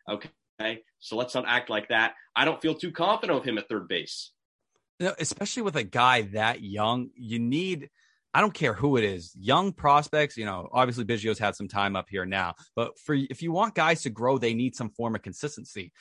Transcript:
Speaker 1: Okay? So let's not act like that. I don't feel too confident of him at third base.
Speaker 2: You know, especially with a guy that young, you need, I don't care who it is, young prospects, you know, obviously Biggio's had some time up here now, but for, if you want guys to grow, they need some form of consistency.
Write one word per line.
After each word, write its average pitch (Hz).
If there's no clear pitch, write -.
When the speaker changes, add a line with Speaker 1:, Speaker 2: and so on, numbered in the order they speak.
Speaker 1:
Okay? 110
So -
let's 123
not 127
act 120
like 107
that. 113
I 131
don't 156
feel 160
too 160
confident 185
of 120
him 117
at 101
third 98
base. -
Speaker 2:
You 180
know, 196
especially 202
with 180
a 131
guy 123
that 110
young, 110
you 117
need, 151
I 165
don't 214
care 120
who 127
it 107
is, 90
young 147
prospects, 147
you 110
know, 95
obviously 123
Biggio's 110
had 104
some 101
time 101
up 92
here 95
now, 92
but 117
for, 151
if 135
you 165
want 208
guys 165
to 135
grow, 120
they 117
need 120
some 110
form 117
of 101
consistency. 101